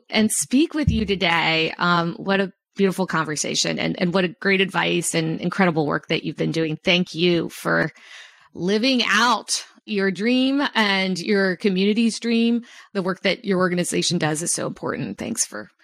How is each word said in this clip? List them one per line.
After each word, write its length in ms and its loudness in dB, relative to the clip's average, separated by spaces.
and 220 2
speak 420 2
with 160 -2
you 160 2
today. 760 0
Um, 360 2
what 240 0
a 140 0
beautiful 320 2
conversation 720 -2
and, 200 -2
and 140 2
what 80 2
a 180 -2
great 200 2
advice 520 0
and 280 -2
incredible 440 2
work 220 -2
that 160 -2
you've 140 -6
been 160 0
doing. 320 -2
Thank 280 2
you 360 2
for 420 -2
living 500 2
out 600 0
your 280 0
dream 500 0
and 420 0
your 380 0
community's 640 2
dream. 420 2
The 80 -2
work 200 -4
that 220 -2
your 140 0
organization 600 0
does 220 -2
is 120 -4
so 160 -4
important. 500 -8
Thanks 260 -4
for, 260 -14